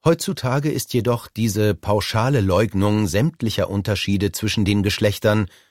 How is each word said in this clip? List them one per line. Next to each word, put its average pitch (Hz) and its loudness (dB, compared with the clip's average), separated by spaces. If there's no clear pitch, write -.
Heutzutage 151 0
ist - -6
jedoch 117 -2
diese 107 0
pauschale 110 0
Leugnung 101 2
sämtlicher 104 -2
Unterschiede 98 0
zwischen 107 -2
den 101 2
Geschlechtern 107 2